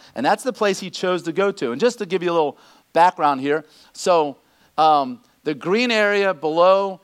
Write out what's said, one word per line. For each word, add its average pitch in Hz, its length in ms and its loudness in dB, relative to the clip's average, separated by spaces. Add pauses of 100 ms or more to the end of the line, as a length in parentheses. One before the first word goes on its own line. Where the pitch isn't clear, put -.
(160)
And 123 100 -4
that's 196 180 0
the 254 100 -6
place 202 260 -2
he 185 100 -12
chose 180 340 -4
to 165 80 -8
go 190 200 0
to. 143 200 -4
And 127 80 -6
just 233 200 0
to 208 60 -8
give 175 180 -4
you 175 80 -2
a - 20 0
little 151 240 0 (360)
background 147 480 2
here, 147 220 -2 (300)
so, 160 440 0 (400)
um, 143 440 2 (220)
the 151 100 -4
green 196 380 -2
area 202 420 0
below, 180 720 2